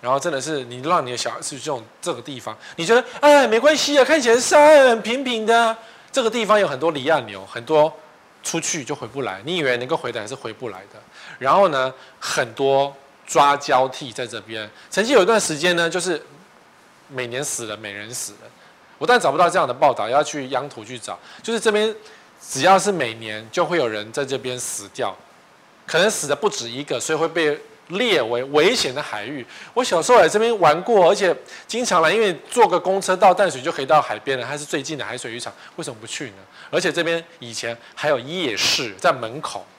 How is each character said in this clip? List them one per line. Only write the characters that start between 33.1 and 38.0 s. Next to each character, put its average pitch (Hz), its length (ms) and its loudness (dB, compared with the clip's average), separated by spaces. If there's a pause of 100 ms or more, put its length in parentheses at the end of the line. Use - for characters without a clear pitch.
到 180 180 8
淡 185 160 2
水 131 120 -8
就 151 100 -4
可 151 100 -6
以 135 40 -4
到 151 160 4
海 107 180 -6
边 135 180 -4
了， 120 80 -6
它 139 120 -8
是 147 80 -10
最 147 180 -6
近 147 140 -8
的 113 80 -8
海 113 120 -8
水 123 140 -10
浴 120 80 -10
场， - 120 -10 (260)
为 170 60 -10
什 147 60 -8
么 117 100 -14
不 110 60 -20
去 - 260 -10
呢？ 95 60 -20 (320)
而 156 100 0
且 175 120 -2
这 165 120 -2
边 165 200 -2 (160)
以 117 140 -16
前 117 240 -8 (180)
还 147 140 -2